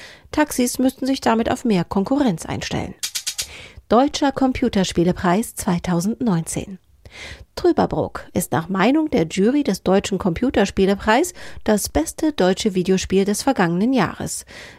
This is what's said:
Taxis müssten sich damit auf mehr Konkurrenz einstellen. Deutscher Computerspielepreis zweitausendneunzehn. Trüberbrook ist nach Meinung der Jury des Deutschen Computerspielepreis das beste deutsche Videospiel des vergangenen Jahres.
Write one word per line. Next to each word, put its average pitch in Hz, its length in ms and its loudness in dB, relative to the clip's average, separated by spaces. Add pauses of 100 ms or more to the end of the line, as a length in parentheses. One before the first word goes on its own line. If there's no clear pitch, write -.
(320)
Taxis 277 480 0
müssten 262 260 0
sich 269 160 -2
damit 226 300 2
auf - 140 -4
mehr 190 180 2
Konkurrenz 202 640 0
einstellen. - 480 -6 (920)
Deutscher 269 420 2
Computerspielepreis 196 1200 0
zweitausendneunzehn. 180 1300 -2 (760)
Trüberbrook 170 760 0
ist - 220 -4
nach 165 160 -2
Meinung 254 400 2
der 170 180 2
Jury 233 360 2
des 196 200 -2
Deutschen 196 340 2
Computerspielepreis 202 1160 2 (320)
das 208 240 2
beste 311 420 -2
deutsche 190 420 2
Videospiel 185 520 2
des 208 180 -2
vergangenen 190 480 2
Jahres. - 540 -2 (340)